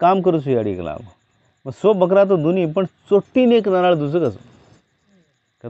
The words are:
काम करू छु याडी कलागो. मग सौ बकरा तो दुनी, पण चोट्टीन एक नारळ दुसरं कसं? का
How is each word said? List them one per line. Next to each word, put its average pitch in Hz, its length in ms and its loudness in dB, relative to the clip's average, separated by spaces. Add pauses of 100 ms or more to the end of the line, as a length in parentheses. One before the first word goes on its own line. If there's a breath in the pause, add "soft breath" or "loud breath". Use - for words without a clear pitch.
काम 190 200 2
करू 170 200 0
छु 135 100 -4
याडी 107 260 -2
कलागो. 82 280 -10 (640)
मग 131 60 -10
सौ 214 200 0
बकरा 190 320 2
तो 190 120 0
दुनी, 170 300 0
पण 180 180 -4
चोट्टीन 233 680 0
एक 214 160 2
नारळ 180 260 2
दुसरं 147 360 -2
कसं? 87 80 -10 (1200)
का 120 80 -14